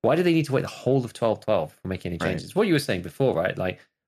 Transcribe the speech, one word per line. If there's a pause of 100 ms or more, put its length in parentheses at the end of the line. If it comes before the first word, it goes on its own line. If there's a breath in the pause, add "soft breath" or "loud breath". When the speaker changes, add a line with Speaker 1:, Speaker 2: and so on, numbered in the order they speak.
Speaker 1:
Why
do
they
need
to
wait
the
whole
of
twelve
twelve
for
making
any
Speaker 2:
Right.
Speaker 1:
changes?
What
you
were
saying
before,
right?
Like, (260 soft breath)